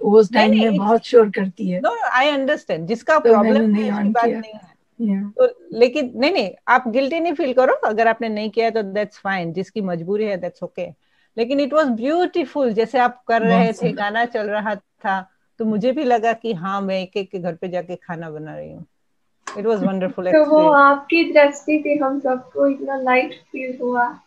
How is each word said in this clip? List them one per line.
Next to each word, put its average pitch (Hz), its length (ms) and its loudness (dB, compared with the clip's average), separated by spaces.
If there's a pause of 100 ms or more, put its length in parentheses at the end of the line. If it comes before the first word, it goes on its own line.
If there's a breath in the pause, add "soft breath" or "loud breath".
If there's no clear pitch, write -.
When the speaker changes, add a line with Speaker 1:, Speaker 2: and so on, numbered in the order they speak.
Speaker 1:
उस 214 320 6
Speaker 2:
नहीं, - 100 4
Speaker 1:
टाइम 214 80 4
Speaker 2:
नहीं, 214 100 4
Speaker 1:
में 226 80 4
Speaker 2:
it's 196 100 2
Speaker 1:
बहुत 220 260 2
शोर 226 260 4
करती 190 400 -4
है। 180 100 -4
Speaker 2:
No, 294 100 -2 (260)
I 269 100 4 (120)
understand। 262 480 -4
जिसका 233 320 0
Speaker 1:
तो 226 180 6
मैंने 220 140 4
Speaker 2:
problem 220 200 4
Speaker 1:
नहीं 208 140 2
Speaker 2:
है, 208 60 -2
Speaker 1:
on 208 80 -2
Speaker 2:
उसकी 208 140 0
बात 233 120 2
Speaker 1:
किया। 226 160 -2
Speaker 2:
नहीं 220 120 -14
है। - 220 -20 (280)
Speaker 1:
Yeah। 202 200 -2
Speaker 2:
तो, - 260 0 (240)
लेकिन 247 440 0
नहीं, 277 160 0
नहीं, 226 180 -2 (180)
आप 247 200 2
guilty 269 320 0
नहीं 339 120 -2
feel 285 200 -4
करो, 254 220 4
अगर 226 340 0
आपने 226 200 -2
नहीं 214 220 -6
किया 226 200 0
तो 220 120 -2
that's 202 340 -6 (100)
fine, 180 260 -4
जिसकी 190 280 -8
मजबूरी 190 440 -4
है 196 160 -4
that's 175 220 -12
okay। 175 300 -10 (460)
लेकिन 269 300 -2
it 262 40 -8
was 302 140 2 (140)
beautiful, 302 680 -2
जैसे 226 280 -2
आप 247 300 -2
कर 226 120 0
Speaker 1:
बहुत 196 120 2
Speaker 2:
रहे - 160 4
थे, 226 40 -2
Speaker 1:
सुंदर। - 220 -4
Speaker 2:
गाना 208 300 -2
चल 226 220 -4
रहा 208 280 -4
था, 190 560 -8 (280)
तो 226 60 -4
मुझे 220 280 0
भी 294 120 -4
लगा 233 280 2
कि 226 200 -6
हाँ, 196 280 -6
मैं 190 220 -4
एक 180 140 -12
एक 196 140 -6
के 196 80 -10
घर 175 160 -6
पे 185 140 -10
जाके 180 280 -8
खाना 165 340 -12
बना 151 260 -14
रही 151 160 -14
हूँ। 156 140 -18 (600)
It - 180 -10
was 220 140 0
wonderful 185 540 -4
Speaker 3:
तो 311 120 6
वो 311 160 4
Speaker 2:
experience। 311 160 6
Speaker 3:
आपकी 285 560 4
दृष्टि 294 540 4
थी, 294 120 0
हम 277 220 -2
सबको 269 480 -2
इतना 269 280 -4
light 254 380 0 (180)
feel 262 300 -10
हुआ 240 240 0 (200)